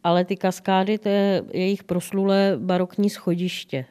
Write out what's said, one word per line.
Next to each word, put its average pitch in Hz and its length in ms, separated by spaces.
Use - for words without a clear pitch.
ale 175 220
ty 190 100
kaskády, 190 600
to 208 120
je 202 340
jejich 190 300
proslulé 196 720
barokní 185 520
schodiště. 175 800